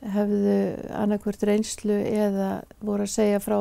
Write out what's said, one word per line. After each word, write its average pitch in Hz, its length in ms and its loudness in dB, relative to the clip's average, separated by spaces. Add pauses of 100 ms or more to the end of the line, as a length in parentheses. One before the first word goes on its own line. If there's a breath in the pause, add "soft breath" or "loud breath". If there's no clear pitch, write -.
hefðu 202 560 2 (360)
annaðhvort 208 500 -2
reynslu 208 640 0
eða 196 580 0 (180)
voru 208 220 -2
að 202 120 -6
segja 208 260 2
frá 214 200 -2